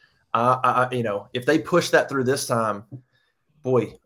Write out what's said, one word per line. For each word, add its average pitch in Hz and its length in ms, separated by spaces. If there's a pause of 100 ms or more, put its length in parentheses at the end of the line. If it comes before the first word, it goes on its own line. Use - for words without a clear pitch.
(340)
uh, 123 300
I, 127 60 (140)
I, 127 100
you 123 100
know, 104 300
if 127 120
they 151 140
push 165 300
that 151 180
through 135 160
this 131 240
time, 110 380 (760)
boy, 127 440